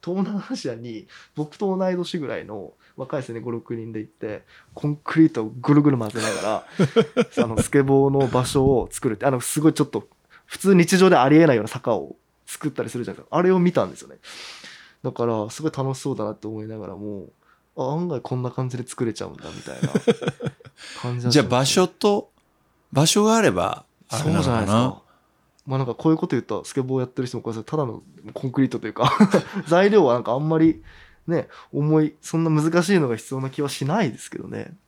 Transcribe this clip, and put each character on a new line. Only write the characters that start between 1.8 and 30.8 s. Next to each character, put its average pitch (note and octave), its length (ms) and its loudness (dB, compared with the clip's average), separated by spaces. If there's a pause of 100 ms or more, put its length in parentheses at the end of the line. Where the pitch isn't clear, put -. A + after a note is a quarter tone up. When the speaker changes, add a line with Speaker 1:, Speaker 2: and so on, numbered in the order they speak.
Speaker 1:
い - 20 -2
年 F3 240 -6
ぐ C#3+ 80 -6
ら A2 120 -6
い D2+ 60 -10
の G2 280 -14 (240)
若 C3+ 220 -8
い - 20 -4
で B2+ 60 -12
す A#2 60 -12
ね、 A#2 60 -8
五、 A#2+ 140 -8
六 A#2 240 -8
人 A2+ 160 -12
で A2 80 -8
行 G#2+ 80 -12
っ - 20 -20
て、 G#2+ 320 -12 (320)
コ - 140 -4
ン D3 80 -2
ク - 240 0
リ D#3+ 60 10
ー - 20 6
ト A#2+ 160 -2
を A2 160 -8
ぐ D3 140 4
る D3 80 8
ぐ C#3+ 100 6
る C3 40 2
混 A2 140 -4
ぜ A2+ 100 -8
な G#2+ 120 -2
が F#2+ 100 -4
ら、 G#2 240 -2
Speaker 2:
<laughs> - 800 0
Speaker 1:
あ - 20 -2
の、 A2+ 160 -2
ス - 80 -2
ケ C#3+ 120 6
ボ C#3 260 4
ー - 20 2
の C#3 160 2
場 B2+ 180 2
所 C3+ 200 0
を C3 260 2
作 - 180 -4
る A2 60 -2
っ - 20 -10
て、 B2 100 -4
あ C#3 40 4
の、 B2+ 100 -2
す - 200 -4
ご D#3 80 6
い D#3+ 60 4
ち - 80 0
ょ - 20 4
っ - 20 -2
と、 - 220 -8 (360)
普 - 140 -16
通 F#3+ 160 4
日 F3 240 6
常 F#3+ 100 8
で F3 80 8
あ B2+ 120 6
り D3+ 80 8
え E3 100 8
な C#3+ 60 6
い A#2+ 40 4
よ G#2 60 0
う - 40 -4
な - 20 -8
坂 B2 260 -2
を C#2+ 220 -6 (300)
作 - 220 -8
っ - 40 -2
た B2+ 100 -6
り A2+ 80 -8
す B2 80 -8
る A#2 60 -6
じ G2 80 -10
ゃ - 20 -10
な - 40 -18
い - 40 -20
で - 40 -20
す - 40 -18
か。 - 60 -2
あ F3 60 2
れ F#3 100 4
を F#3 80 4
見 F3 120 4
た A#2+ 120 2
ん F2 80 -8
で - 40 -18
す - 60 -20
よ C#2 60 -20
ね。 C2+ 80 -20 (880)
だ C3 80 -4
か B2 120 -4
ら、 A2 260 -2
す - 120 -14
ご D#3 60 -2
い D3+ 60 -4
楽 C3+ 200 -4
し C3 60 -12
そ C#3 140 -4
う - 20 -8
だ G#2+ 80 -6
な G#2+ 80 -6
っ - 40 -10
て G#2+ 120 -14
思 G#2+ 160 -10
い - 20 -14
な A2 120 -14
が F#2+ 100 -12
ら F#2+ 80 -12
も、 G2+ 320 -12 (480)
あ、 C3+ 160 -4
案 E3+ 160 -4
外 C3 120 -6
こ - 140 -6
ん B2+ 80 -4
な B2 80 -6
感 B2+ 180 -6
じ B2 80 -8
で A#2+ 80 -8
作 - 200 -6
れ A2 100 -4
ち - 80 -10
ゃ F#2+ 40 -10
う F2 40 -14
ん C#2 60 -18
だ、 - 80 -20 (100)
み - 80 -16
た C2 100 -14
い B1+ 80 -12
な - 80 -4
感 - 120 -10
じ - 80 -6
な - 20 0
ん - 1040 -8
で B2 60 -8
す A#2+ 40 -10
よ - 20 -
ね。 A#2+ 40 0
Speaker 2:
<laughs> - 0 -
じ B2 80 4
ゃ C#3 60 4
あ、 - 20 -2
場 B2 180 2
所 F#3 220 2
と、 G3+ 440 -2 (640)
場 D3 140 4
所 G#3 180 2
が A3 120 4
あ A3+ 60 4
れ E3 80 4
ば、 F2+ 360 -4 (220)
あ A#2 140 -6
れ - 80 0
な - 80 2
の - 40 2
か - 0 -
な？ - 0 -
Speaker 1:
そ - 0 -
う - 20 0
じ B2+ 60 2
ゃ - 20 2
な A2+ 60 2
い - 20 0
で G#2 60 -2
す G2 60 0
か。 A#2 300 0 (640)
ま C3+ 100 -4
あ、 - 20 0
な C3+ 60 0
ん - 20 -4
か A#2+ 80 -6
こ - 160 0
う - 20 6
い - 20 6
う D#3 40 -2
こ D3 80 -4
と C#3 100 -2
言 A#2 40 0
う - 20 -14
と、 G2+ 220 -6
ス - 100 -16
ケ C3+ 80 -2
ボ C3 160 -2
ー - 20 0
や B2+ 60 -4
っ - 20 -16
て C3+ 140 -8
る B2 40 -4
人 B2 120 -10
も F#2+ 40 -10
こ A#2 80 -8
れ A2 120 -8
た - 140 -8
だ D3 100 -2
の A2 160 -10 (320)
コ - 120 -8
ン B2 60 -6
ク C3+ 80 0
リ C3 80 4
ー - 20 -2
ト A#2+ 80 -6
と - 80 -8
い G#2+ 40 -6
う - 20 -14
か、 B2 180 2 (300)
<laughs> - 260 -10
材 F3+ 240 4
料 G3+ 140 6
は A#2+ 100 6
な B2 60 0
ん - 20 -10
か A2 100 -2
あ B2 40 2
ん D3+ 100 -2
ま D#3+ 120 2
り D#3+ 240 4 (440)